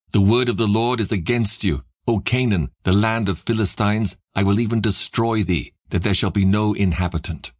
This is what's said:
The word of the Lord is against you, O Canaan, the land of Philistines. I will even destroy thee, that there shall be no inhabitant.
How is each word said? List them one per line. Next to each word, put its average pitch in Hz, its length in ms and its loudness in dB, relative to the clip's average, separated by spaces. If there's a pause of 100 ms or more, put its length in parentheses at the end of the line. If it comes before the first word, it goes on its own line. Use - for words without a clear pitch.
(100)
The 104 100 2
word 120 280 4
of 110 80 0
the 113 100 0
Lord 113 320 2
is 110 140 -4
against 110 500 -2
you, 76 220 -2 (240)
O 113 100 2
Canaan, 104 540 0 (100)
the - 100 0
land 110 360 0
of 90 100 -2
Philistines. 107 800 -2 (180)
I 98 80 0
will 101 160 2
even 113 220 0
destroy 110 640 0
thee, 82 280 -2 (180)
that 87 120 -2
there 101 120 0
shall 92 180 0
be 98 120 2
no 104 280 2
inhabitant. 87 880 -2